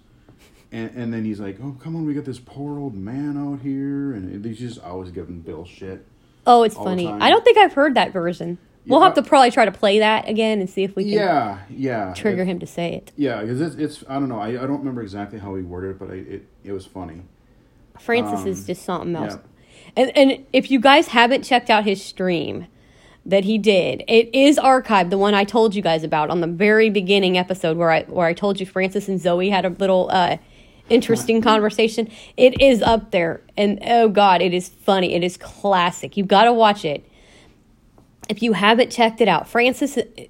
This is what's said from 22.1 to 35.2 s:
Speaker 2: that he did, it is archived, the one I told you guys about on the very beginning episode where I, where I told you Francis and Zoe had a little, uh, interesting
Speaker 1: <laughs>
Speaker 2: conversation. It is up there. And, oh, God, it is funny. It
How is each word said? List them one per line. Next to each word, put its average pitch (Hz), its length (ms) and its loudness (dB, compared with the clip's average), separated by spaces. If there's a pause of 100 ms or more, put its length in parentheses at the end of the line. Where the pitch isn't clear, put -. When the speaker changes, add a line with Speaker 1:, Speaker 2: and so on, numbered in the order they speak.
Speaker 2:
that 196 180 2
he 220 140 0
did, 180 500 2
it 226 260 2
is 277 240 6
archived, 233 520 2
the 196 80 -2
one 202 160 2
I 202 100 4
told 220 320 2
you 208 60 -4
guys 165 240 0
about 151 240 -2
on 170 100 -2
the 165 80 -2
very 208 420 2
beginning 190 480 2
episode 180 380 -2
where 170 160 0
I, 160 120 2
where 180 220 -2
I 170 80 0
told 202 280 -2
you 185 40 -6
Francis 190 440 -4
and 185 100 -2
Zoe 180 300 0
had 190 160 0
a 185 60 0
little, 185 420 0
uh, 180 240 0 (520)
interesting 226 520 2
Speaker 1:
<laughs> 226 100 4
Speaker 2:
conversation. 220 580 0 (280)
It 254 240 6
is 254 200 6
up 220 300 0
there. 165 300 -2 (160)
And, 202 280 0
oh, 233 220 4
God, 190 340 4
it 185 120 0
is 180 160 -4
funny. 190 440 0
It 170 100 -2